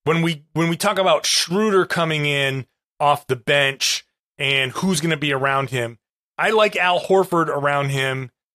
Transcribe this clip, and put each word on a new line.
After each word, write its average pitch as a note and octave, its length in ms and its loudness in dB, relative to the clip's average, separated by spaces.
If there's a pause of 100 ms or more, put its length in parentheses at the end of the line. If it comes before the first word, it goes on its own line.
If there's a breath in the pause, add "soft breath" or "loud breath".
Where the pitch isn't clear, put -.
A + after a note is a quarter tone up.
when E3 180 2
we, E3 300 -2
when E3+ 160 0
we E3+ 80 -2
talk G3+ 220 -2
about F3+ 280 2
Schroeder F#3+ 580 0
coming D#3+ 420 -2
in C#3 400 -2 (340)
off C#3+ 260 2
the C3 100 0
bench C#3 680 0 (340)
and C3+ 340 0
who's F#3 280 -2
gonna D#3+ 160 0
be C#3+ 160 -2
around C3+ 380 0
him, A#2 280 -6 (400)
I F3 120 0
like G#3+ 260 2
Al F3+ 240 2
Horford F3+ 480 2
around C#3+ 420 0
him C3 400 -4 (240)